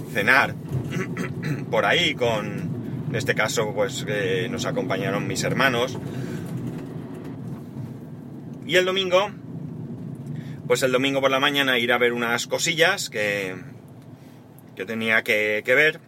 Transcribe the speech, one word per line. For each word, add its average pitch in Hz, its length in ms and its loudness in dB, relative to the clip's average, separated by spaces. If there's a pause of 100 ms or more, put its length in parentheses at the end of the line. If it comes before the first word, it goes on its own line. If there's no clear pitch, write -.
(140)
cenar 110 420 4 (580)
<clears throat> - 580 -4
por 107 140 4
ahí 151 300 4
con, 107 540 0 (400)
en - 60 -2
este 110 200 0
caso, 107 380 2
pues, 101 340 0
eh, 92 420 0
nos 92 160 -2
acompañaron 98 640 0
mis 98 160 -2
hermanos. 127 540 2 (2750)
Y 151 80 2
el 180 100 6
domingo, 190 460 2 (1400)
pues 123 160 2
el 131 80 4
domingo 135 300 2
por 135 100 6
la 131 80 4
mañana 139 400 4
ir 120 120 2
a 120 60 6
ver 120 160 4
unas 120 320 0
cosillas 165 640 2
que, 101 460 -2 (1200)
que 95 100 -6
tenía 113 380 2
que, 107 420 2
que 127 80 4
ver 156 340 4